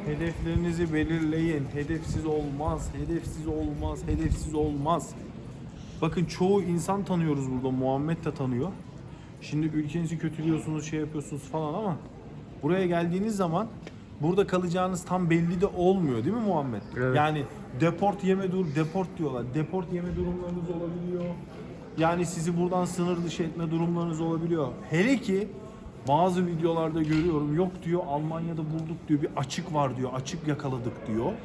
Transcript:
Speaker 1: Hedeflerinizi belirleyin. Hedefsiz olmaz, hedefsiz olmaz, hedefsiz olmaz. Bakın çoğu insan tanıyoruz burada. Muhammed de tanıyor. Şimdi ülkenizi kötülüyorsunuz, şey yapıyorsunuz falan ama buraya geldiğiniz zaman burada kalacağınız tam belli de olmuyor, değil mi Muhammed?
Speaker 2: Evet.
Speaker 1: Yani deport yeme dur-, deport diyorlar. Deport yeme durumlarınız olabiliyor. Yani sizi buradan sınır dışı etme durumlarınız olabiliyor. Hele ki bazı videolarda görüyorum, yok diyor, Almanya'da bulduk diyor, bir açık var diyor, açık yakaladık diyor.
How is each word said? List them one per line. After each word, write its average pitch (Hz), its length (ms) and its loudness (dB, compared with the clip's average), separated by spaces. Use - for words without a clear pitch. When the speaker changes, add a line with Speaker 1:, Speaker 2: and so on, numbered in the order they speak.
Speaker 1:
Hedeflerinizi 165 880 0
belirleyin. 156 680 2
Hedefsiz 156 520 -2
olmaz, 151 680 -2
hedefsiz 156 540 -4
olmaz, 151 600 -2
hedefsiz 156 480 2
olmaz. 151 540 0
Bakın 165 240 2
çoğu 196 360 4
insan 180 420 0
tanıyoruz 151 480 2
burada. 127 200 0
Muhammed 135 540 0
de 151 80 0
tanıyor. 131 380 0
Şimdi 151 260 0
ülkenizi 156 520 -2
kötülüyorsunuz, 156 680 0
şey 156 140 -4
yapıyorsunuz 151 440 -6
falan 156 300 -4
ama 196 240 -2
buraya 180 240 4
geldiğiniz 175 480 2
zaman 190 320 2
burada 185 260 4
kalacağınız 185 580 0
tam 180 240 2
belli 170 320 4
de 202 40 4
olmuyor, 175 580 4
değil 180 120 2
mi 240 60 0
Muhammed? 143 400 0
Speaker 2:
Evet. 127 180 2
Speaker 1:
Yani 151 280 4
deport 185 420 2
yeme 190 280 4
dur-, 175 240 0
deport 160 320 2
diyorlar. 131 260 0
Deport 165 400 -2
yeme 175 220 -2
durumlarınız 180 540 -2
olabiliyor. 175 540 -4
Yani 170 280 4
sizi 170 340 -2
buradan 180 260 2
sınır 175 380 0
dışı 170 200 -2
etme 160 280 -2
durumlarınız 170 500 0
olabiliyor. 165 460 2
Hele 208 280 4
ki 196 300 0
bazı 180 400 6
videolarda 165 540 2
görüyorum, 151 540 4
yok 185 160 2
diyor, 170 220 2
Almanya'da 160 540 -2
bulduk 160 340 -6
diyor, 147 140 4
bir 170 160 0
açık 165 360 -4
var 135 240 2
diyor, 127 160 -2
açık 151 340 -4
yakaladık 131 600 -2
diyor. 117 240 0